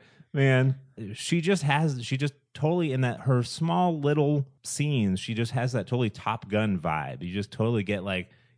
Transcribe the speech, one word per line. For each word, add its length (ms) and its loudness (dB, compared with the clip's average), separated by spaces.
"Man, 440 4
she 280 -2
just 220 0
has, 420 2
she 120 -2
just 180 -2
totally, 380 0
in 100 0
that, 180 0
her 240 2
small 560 0
little 460 2
scenes, 560 0
she 140 -6
just 180 -2
has 200 -2
that 140 -2
totally 240 0
Top 380 -6
Gun 300 2
vibe." 440 -4
You 100 -8
just 200 -6
totally 320 0
get, 200 -2
like, 260 -4